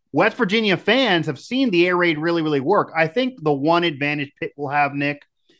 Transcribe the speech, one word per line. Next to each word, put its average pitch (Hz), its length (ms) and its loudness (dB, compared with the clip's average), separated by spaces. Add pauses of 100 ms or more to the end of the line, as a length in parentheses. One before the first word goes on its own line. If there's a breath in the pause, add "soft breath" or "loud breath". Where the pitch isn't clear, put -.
(120)
West 196 240 0
Virginia 214 400 0
fans 202 520 0
have 135 120 -6
seen 254 300 -2
the 175 180 4
air 185 80 0
raid 175 220 0
really, 170 240 0
really 151 180 0
work. 156 340 0
I 160 140 0
think 247 340 -4
the 151 120 0
one 165 320 2
advantage 147 560 -4
Pitt 160 160 -6
will 143 100 -8
have, 143 260 0
Nick, 143 280 -4 (380)